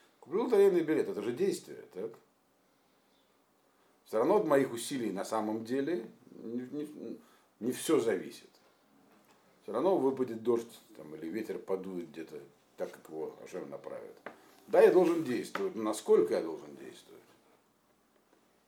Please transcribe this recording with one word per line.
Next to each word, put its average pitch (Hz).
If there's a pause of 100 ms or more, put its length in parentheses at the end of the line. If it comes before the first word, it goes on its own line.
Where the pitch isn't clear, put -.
(200)
купил 190
лотерейный 196
билет, 147
это 98
же 113
действие, 151 (100)
так? 98 (1900)
Все 107
равно 156
от 175
моих 139
усилий 117
на 95
самом 110
деле 139 (260)
не, 120 (100)
не, 147 (420)
не 120
все 151
зависит. 92 (1120)
Все 107
равно 165
выпадет 127
дождь, 117 (180)
там, 76
или 78
ветер 95
подует 90
где-то 78 (380)
так, 87
как -
его 78
Ашем 76
направит. 60 (520)
Да, 175
я 214
должен 170
действовать, 120
но 110
насколько 143
я 90
должен 73
действовать? - (1500)